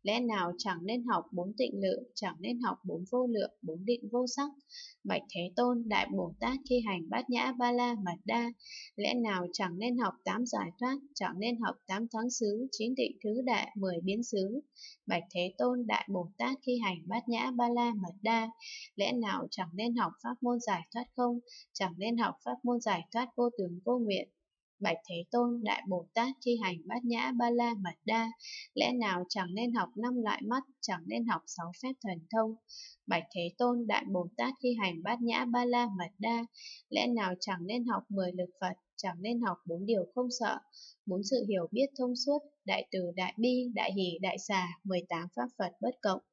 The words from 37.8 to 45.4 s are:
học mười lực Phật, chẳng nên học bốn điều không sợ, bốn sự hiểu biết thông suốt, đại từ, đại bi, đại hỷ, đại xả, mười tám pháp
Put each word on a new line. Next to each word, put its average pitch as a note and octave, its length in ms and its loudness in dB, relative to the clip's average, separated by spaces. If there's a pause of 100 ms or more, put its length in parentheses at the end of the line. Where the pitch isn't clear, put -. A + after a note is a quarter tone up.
học G#3 240 0
mười F#3+ 220 0
lực F3+ 180 -2 (120)
Phật, F#3 120 0 (240)
chẳng F3+ 220 -4
nên A#3 220 0
học F#3+ 160 0 (100)
bốn E3+ 180 -2
điều G#3 200 4 (100)
không B3+ 120 2 (120)
sợ, - 180 0 (480)
bốn F#3+ 180 0
sự A#3+ 260 2
hiểu F3+ 220 2
biết C4 160 4 (120)
thông B3 160 0 (100)
suốt, C#4+ 140 4 (260)
đại F#3+ 260 0
từ, F#3+ 80 0 (160)
đại F#3 220 -2
bi, B3 360 4
đại F#3+ 200 0
hỷ, F#3 280 0
đại F#3+ 160 0 (100)
xả, F#3 200 2 (160)
mười F#3 160 2 (100)
tám E3+ 260 -2
pháp B3 120 -2 (100)